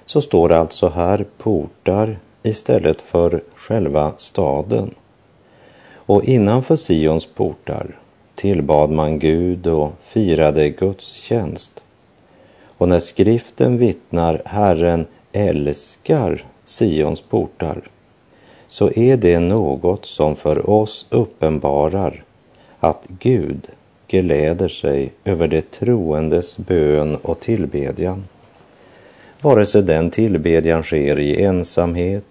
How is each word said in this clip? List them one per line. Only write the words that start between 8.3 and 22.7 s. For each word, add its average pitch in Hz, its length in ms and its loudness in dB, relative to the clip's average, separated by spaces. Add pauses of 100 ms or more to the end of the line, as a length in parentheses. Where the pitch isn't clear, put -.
tillbad 76 540 2
man 78 300 0
Gud 87 480 0
och 78 240 0 (100)
firade 78 680 0
gudstjänst. - 1040 -6 (920)
Och - 260 -2
när 87 100 4
skriften 117 760 0
vittnar: 85 680 0
"Herren 87 600 2 (260)
älskar 82 1120 -2 (200)
Sions 78 560 -2
portar", - 600 -6 (840)
så - 280 0
är 123 220 4
det 87 220 4
något 87 640 -2
som 76 300 -2
för - 340 -2
oss 107 400 0
uppenbarar 78 1120 -2 (560)